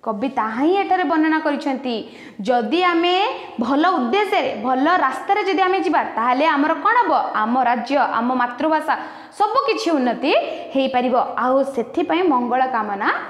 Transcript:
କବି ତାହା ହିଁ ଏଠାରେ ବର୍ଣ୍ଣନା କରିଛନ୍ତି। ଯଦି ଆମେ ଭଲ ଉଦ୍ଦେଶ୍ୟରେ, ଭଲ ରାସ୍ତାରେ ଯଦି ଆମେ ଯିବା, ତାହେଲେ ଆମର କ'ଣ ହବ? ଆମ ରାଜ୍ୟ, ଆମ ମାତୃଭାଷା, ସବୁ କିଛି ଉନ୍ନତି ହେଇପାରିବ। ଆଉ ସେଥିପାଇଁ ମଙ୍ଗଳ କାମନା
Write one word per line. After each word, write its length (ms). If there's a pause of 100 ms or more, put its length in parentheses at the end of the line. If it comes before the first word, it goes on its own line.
କବି 260
ତାହା 360
ହିଁ 120
ଏଠାରେ 280
ବର୍ଣ୍ଣନା 340
କରିଛନ୍ତି। 760 (240)
ଯଦି 420
ଆମେ 580 (200)
ଭଲ 280
ଉଦ୍ଦେଶ୍ୟରେ, 760
ଭଲ 340
ରାସ୍ତାରେ 480
ଯଦି 180
ଆମେ 180
ଯିବା, 240
ତାହେଲେ 420
ଆମର 280
କ'ଣ 240
ହବ? 160 (200)
ଆମ 280
ରାଜ୍ୟ, 340
ଆମ 380
ମାତୃଭାଷା, 600 (420)
ସବୁ 280
କିଛି 240
ଉନ୍ନତି 420 (420)
ହେଇପାରିବ। 640
ଆଉ 260
ସେଥିପାଇଁ 580
ମଙ୍ଗଳ 440
କାମନା 460 (180)